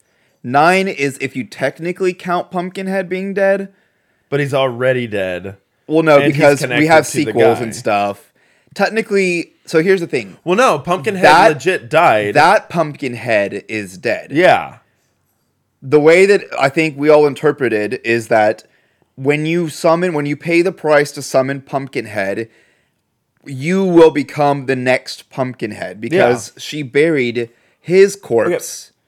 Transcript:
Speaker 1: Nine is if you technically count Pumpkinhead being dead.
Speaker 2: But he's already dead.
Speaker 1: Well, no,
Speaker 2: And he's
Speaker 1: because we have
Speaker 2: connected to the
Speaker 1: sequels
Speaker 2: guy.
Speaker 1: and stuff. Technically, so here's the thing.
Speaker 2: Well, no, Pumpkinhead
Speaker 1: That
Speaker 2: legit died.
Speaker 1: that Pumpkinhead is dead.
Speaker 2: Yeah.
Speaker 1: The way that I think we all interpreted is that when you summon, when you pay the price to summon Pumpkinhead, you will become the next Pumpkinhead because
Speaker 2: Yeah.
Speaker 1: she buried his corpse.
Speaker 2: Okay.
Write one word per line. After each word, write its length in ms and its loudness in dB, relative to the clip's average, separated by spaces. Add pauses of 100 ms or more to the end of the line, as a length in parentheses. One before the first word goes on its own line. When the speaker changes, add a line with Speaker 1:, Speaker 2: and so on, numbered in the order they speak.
(440)
Speaker 1:
Nine 440 2
is 320 -4
if 160 -8
you 80 -6
technically 680 -6
count 380 -6
Pumpkinhead 580 -6
being 240 -6
dead. 400 0 (560)
Speaker 2:
But 100 -2
he's 140 -4
already 540 0
dead. 500 -6 (300)
Speaker 1:
Well, 160 2
no, 140 4
Speaker 2:
And 80 4
he's 80 0
Speaker 1:
because 280 2
we 60 -4 (200)
have 220 4
Speaker 2:
connected 20 -10
to 60 -8
the 80 -2
Speaker 1:
sequels 320 2
Speaker 2:
guy. 60 -6
Speaker 1:
and 120 -10
stuff. 560 -4 (440)
Technically, 760 -2 (120)
so 160 0
here's 200 2
the 60 -8
thing. 360 -8
Speaker 2:
Well, 120 -2
no, 240 2
Pumpkinhead 460 -4
Speaker 1:
That 240 8
Speaker 2:
legit 400 -4
died. 460 2
Speaker 1:
that 340 2
Pumpkinhead 1000 -4
is 300 -10
dead. 340 -6
Speaker 2:
Yeah. 460 2 (1040)
Speaker 1:
The 180 2
way 280 6
that 160 2 (160)
I 100 2
think 280 -2
we 120 0
all 160 6
interpreted 800 -2
is 240 -2
that 380 2 (500)
when 300 -2
you 220 -2
summon, 460 0
when 140 -4
you 100 -6
pay 240 0
the 100 0
price 420 0
to 80 -14
summon 400 -2
Pumpkinhead, 880 -8 (960)
you 380 -4
will 280 6
become 560 -2
the 80 0
next 540 -2
Pumpkinhead 680 -8
because 560 -2
Speaker 2:
Yeah. 40 -20
Speaker 1:
she 240 -10
buried 680 -2 (320)
his 340 2
corpse. 760 -4
Speaker 2:
Okay. 40 -20 (120)